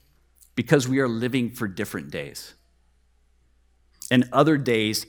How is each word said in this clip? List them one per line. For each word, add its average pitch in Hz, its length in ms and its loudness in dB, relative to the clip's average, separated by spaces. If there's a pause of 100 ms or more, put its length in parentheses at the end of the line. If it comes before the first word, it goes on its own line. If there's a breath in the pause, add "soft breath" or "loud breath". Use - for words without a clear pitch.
(560)
because 127 320 2
we 131 100 0
are 135 100 2
living 120 440 -2
for 117 160 -6
different 90 420 -8
days. 71 440 -12 (1600)
And 123 220 4
other 147 240 4
days 113 520 0